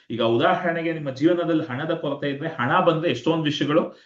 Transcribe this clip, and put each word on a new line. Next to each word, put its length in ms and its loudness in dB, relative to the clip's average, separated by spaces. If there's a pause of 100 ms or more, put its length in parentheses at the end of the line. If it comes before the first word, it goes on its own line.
ಈಗ 120 -2
ಉದಾಹರಣೆಗೆ 720 2
ನಿಮ್ಮ 160 -6
ಜೀವನದಲ್ಲಿ 540 0
ಹಣದ 300 -4
ಕೊರತೆ 360 -4
ಇದ್ರೆ, 200 -6
ಹಣ 300 0
ಬಂದ್ರೆ 320 2
ಎಷ್ಟೊಂದು 320 0
ವಿಷಯಗಳು 500 0 (120)